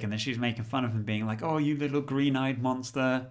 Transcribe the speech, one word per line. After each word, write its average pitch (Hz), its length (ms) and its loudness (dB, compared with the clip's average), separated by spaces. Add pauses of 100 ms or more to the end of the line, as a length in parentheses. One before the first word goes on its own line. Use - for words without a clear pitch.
And 104 80 -2
then 107 80 -2
she's 117 180 -2
making 117 280 -2
fun 127 200 -2
of 117 60 -2
him, 110 120 0
being 107 220 0
like, 110 180 -2
Oh, 160 140 0
you 151 200 2
little 143 240 0
green-eyed 135 600 2
monster. 127 680 0